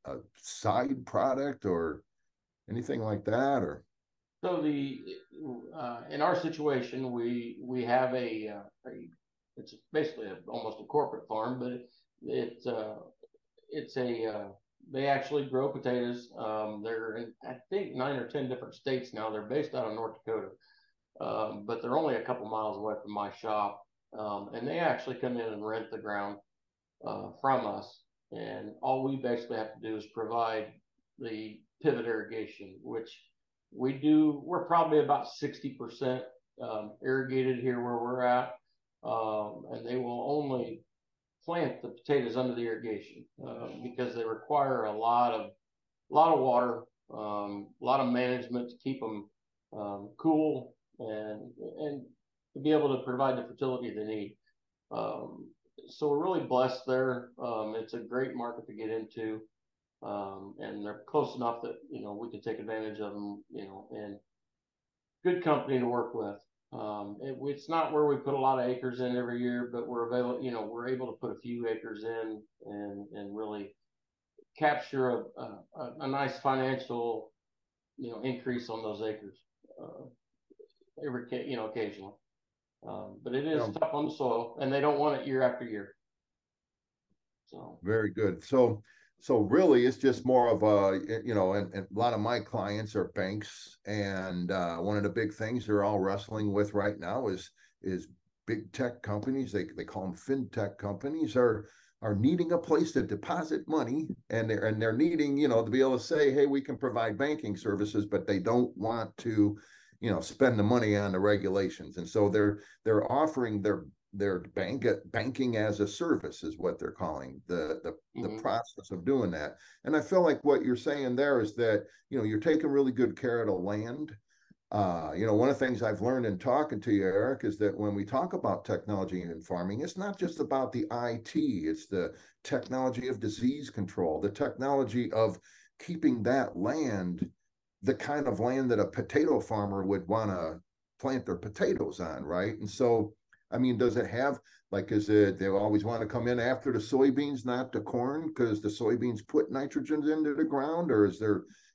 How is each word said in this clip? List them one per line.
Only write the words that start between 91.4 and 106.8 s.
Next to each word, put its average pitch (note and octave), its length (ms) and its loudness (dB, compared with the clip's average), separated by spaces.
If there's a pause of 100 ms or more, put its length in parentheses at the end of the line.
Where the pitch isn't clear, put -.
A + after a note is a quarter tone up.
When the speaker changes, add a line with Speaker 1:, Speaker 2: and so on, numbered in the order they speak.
Speaker 1:
and, F#2+ 200 -2
and F#2+ 100 -6
a F#2+ 140 -8
lot A#2 160 4
of G#2 60 0
my A#2 180 0
clients G#2 560 -4
are F#2 220 0
banks, G#2 680 -6
and, F#2+ 680 -2
uh, F2 240 0
one G2 200 0
of G2+ 60 2
the G2+ 60 2
big G#2+ 240 -2
things A2+ 340 -4
they're G#2 160 4
all G#2 160 2
wrestling G2+ 540 -2
with G2+ 200 2
right G#2 280 0
now A2 260 -2
is, F#2 240 -4 (320)
is F#2 240 -4 (400)
big - 260 -4
tech B2 300 -4
companies, A#2+ 480 -2
they, F#2 160 0 (100)
they - 80 -6
call F#2+ 200 -6
'em F2+ 100 -4
fintech A2+ 640 -2
companies, C#3 560 -2
are, A2+ 320 4 (340)
are G#2+ 140 0
needing D#3+ 380 4
a F3 60 6
place D#3+ 340 4
to C3 100 4
deposit - 640 -4
money, D3 400 0 (240)
and A2 180 0
they're, A2 180 0
and A2 140 0
they're A2+ 160 2
needing, D3 400 4
you D3 120 4
know, A2+ 160 4
to G#2+ 60 -4
be C3 100 6
able C3 180 6
to - 60 -8
say, C#3+ 260 4
"Hey, C#3+ 160 6
we C#3 140 2
can C3+ 180 -4
provide A2+ 400 0